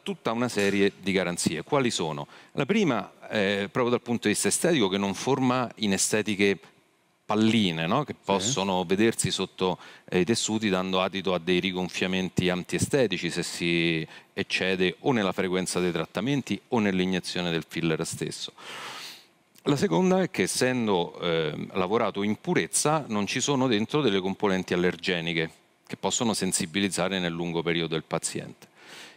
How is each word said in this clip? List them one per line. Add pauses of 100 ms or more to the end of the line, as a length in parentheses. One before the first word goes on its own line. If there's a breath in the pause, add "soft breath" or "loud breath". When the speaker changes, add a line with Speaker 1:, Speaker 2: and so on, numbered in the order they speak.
Speaker 1:
tutta
una
serie
di
garanzie.
Quali
sono? (260 loud breath)
La
prima, (160)
eh,
proprio
dal
punto
di
vista
estetico,
che
non
forma
in
estetiche (680)
palline,
no?
Che
Speaker 2:
Sì.
Speaker 1:
possono
vedersi
sotto, (300 loud breath)
eh,
i
tessuti,
dando
adito
a
dei
rigonfiamenti
antiestetici
se
si (260 loud breath)
eccede
o
nella
frequenza
dei
trattamenti
o
nell'iniezione
del
filler
stesso. (1120 loud breath)
La
seconda
è
che,
essendo,
ehm,
lavorato
in
purezza,
non
ci
sono
dentro
delle
componenti
allergeniche (340)
che
possono
sensibilizzare
nel
lungo
periodo
il
paziente. (480 loud breath)